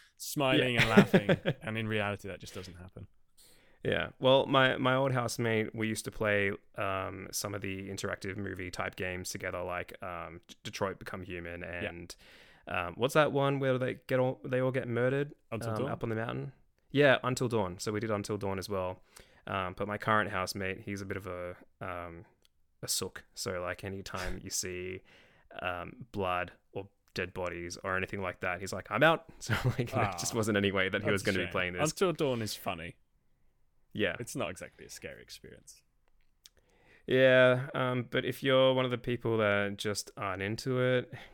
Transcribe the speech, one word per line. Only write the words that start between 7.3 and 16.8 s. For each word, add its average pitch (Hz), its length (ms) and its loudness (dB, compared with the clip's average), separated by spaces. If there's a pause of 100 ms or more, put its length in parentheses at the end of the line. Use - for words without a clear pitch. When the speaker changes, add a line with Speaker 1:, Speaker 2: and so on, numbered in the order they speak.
Speaker 2:
some 101 200 -4
of 101 60 -4
the 98 300 -6
interactive 98 480 -6
movie 95 340 -6
type 95 240 -6
games 92 340 -6
together, 92 320 -6
like, 90 400 -8
um, 85 460 -10
D-, - 160 -18
Detroit 98 360 -4
Become 95 240 -10
Human 87 400 -8
Speaker 1:
Yeah. 87 260 -6
Speaker 2:
and, 87 260 -12 (500)
um, 90 300 -2
what's - 200 0
that 151 180 6
one 139 260 2
where 131 180 2
they 123 200 -2 (100)
get 131 140 4
all, 127 240 0
they 131 160 0
all 131 100 2
get 127 160 -2
murdered, 127 460 0 (180)
Speaker 1:
Until 113 200 -4
Speaker 2:
um, 110 80 -2
Speaker 1:
Dawn? 127 120 -2
Speaker 2:
up 117 100 -6
on 117 60 -4
the 113 80 -2
mountain? 123 380 -4 (380)